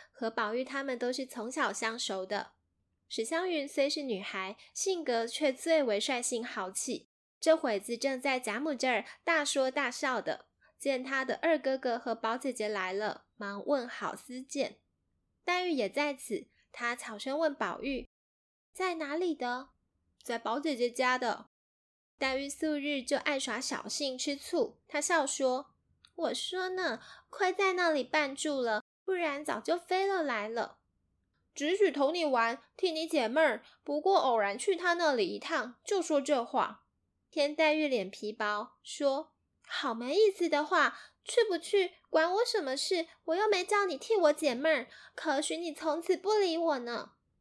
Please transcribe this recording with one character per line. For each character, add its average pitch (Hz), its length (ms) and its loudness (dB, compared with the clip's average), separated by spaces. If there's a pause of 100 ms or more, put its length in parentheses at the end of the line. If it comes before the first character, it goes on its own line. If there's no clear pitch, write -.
(100)
和 226 200 -4
宝 220 240 -2
玉 254 100 -2
他 269 180 -6
们 269 160 -4
都 247 140 -2
是 254 140 -4
从 247 260 -8
小 262 180 0
相 226 280 -4
熟 190 260 -4
的。 202 280 -6 (560)
史 - 160 -4
湘 330 240 -2
云 294 200 -2
虽 285 200 2
是 294 140 -4
女 233 180 -4
孩， 190 360 -8 (180)
性 359 300 -2
格 233 240 0
却 277 240 0
最 320 280 2
为 214 200 2
率 247 200 0
性 240 240 -2
豪 196 280 -6
气， - 360 -6 (320)
这 320 160 6
会 240 220 0
子 233 180 -4
正 262 240 -2
在 254 200 0
贾 214 180 -4
母 294 160 -2
这 262 140 0
儿 226 160 2 (180)
大 320 220 2
说 262 260 2
大 269 180 -2
笑 247 320 -2
的， - 260 -6 (300)
见 262 280 -2
她 269 200 -2
的 262 120 -2
二 320 200 4
哥 262 220 0
哥 247 180 0
和 233 200 -4
宝 226 200 -2
姐 254 160 -4
姐 214 160 -4
来 190 240 -2
了， 202 340 -4 (100)
忙 202 280 -8
问 262 240 0
好 - 280 -6
私 254 260 -12
见。 - 360 -4 (680)
黛 359 200 0
玉 359 60 0
也 247 180 0
在 285 240 -2
此， - 360 -6 (240)
她 240 240 -4
悄 226 200 -12
声 269 220 -4
问 311 160 2
宝 196 260 -4
玉 - 280 -4 (680)
：“在 359 220 -2
哪 294 180 -6
里 339 220 -2
的 247 320 -6 (520)
？”“在 233 160 -4
宝 226 220 -2
姐 302 160 0
姐 240 160 2
家 254 260 2
的。” 247 300 -2 (720)
黛 262 180 0
玉 277 120 -4
素 311 240 -2
日 285 280 -2
就 262 180 0
爱 277 200 -2
耍 240 220 -4
小 - 260 -6
性 262 320 -4
吃 285 160 -2
醋， - 540 -2
她 294 120 -2
笑 311 240 4
说 262 520 -2 (400)
：“我 269 180 0
说 370 360 -4
呢， 349 300 -2 (300)
亏 370 220 0
在 381 220 2
那 359 160 4
里 285 140 2
绊 285 300 0
住 285 260 -2
了， 226 220 0 (220)
不 381 80 -2
然 302 320 -2
早 262 160 -2
就 330 180 0
飞 381 300 0
了 370 160 2
来 220 240 -2
了。 233 300 -4 (760)
”“只 302 180 2
许 403 160 6
同 277 220 2
你 339 140 2
玩， 240 360 2 (140)
替 370 140 2
你 320 160 -2
解 311 200 2
闷 262 160 4
儿， 302 220 2 (180)
不 285 160 -2
过 381 200 4
偶 254 180 4
然 202 220 2
去 381 180 2
她 349 160 2
那 339 220 4
里 214 120 2
一 202 120 -4
趟， 254 440 -4
就 392 200 0
说 302 180 2
这 269 240 2
话。” - 400 -2 (480)
偏 294 240 0
黛 311 160 6
玉 311 160 2
脸 208 220 0
皮 208 200 -6
薄， 214 420 -2 (100)
说 285 500 -2 (340)
：“好 - 280 -4
没 247 200 -4
意 415 160 8
思 349 200 0
的 294 120 4
话， 302 360 2 (260)
去 - 180 4
不 427 140 2
去， 359 360 2 (180)
管 320 200 4
我 415 140 2
什 453 160 0
么 269 160 -2
事？ 330 300 -2 (180)
我 320 100 0
又 415 140 2
没 381 160 2
叫 403 220 2
你 339 100 -2
替 349 200 -2
我 320 180 6
解 302 200 0
闷 285 160 0
儿， 262 180 0 (260)
可 294 260 -2
许 311 160 -4
你 330 160 -6
从 311 300 -2
此 370 120 2
不 392 200 0
理 370 240 2
我 330 220 2
呢。” 240 320 -8 (280)